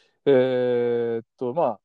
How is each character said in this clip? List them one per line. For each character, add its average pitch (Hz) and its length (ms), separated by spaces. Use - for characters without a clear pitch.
え 123 960
ー - 20
っ - 40
と、 123 160
ま 160 120
あ、 110 200